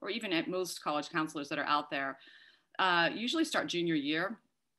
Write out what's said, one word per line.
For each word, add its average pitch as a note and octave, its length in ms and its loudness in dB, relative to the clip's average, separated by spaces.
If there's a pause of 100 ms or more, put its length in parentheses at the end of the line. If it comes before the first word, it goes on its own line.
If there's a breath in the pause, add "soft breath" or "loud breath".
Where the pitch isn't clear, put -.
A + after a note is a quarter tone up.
or G3+ 100 -6
even G#3+ 220 -4
at D#3+ 140 2
most F3+ 360 -4
college D3 260 -2
counselors D#3 400 -4
that D3+ 80 -4
are C#3+ 80 -2
out D3 240 2
there, C#3 300 -4 (580 loud breath)
uh, F3 380 4
usually B3 300 0
start E3 220 0
junior E3+ 280 2
year. D#3+ 440 0 (400)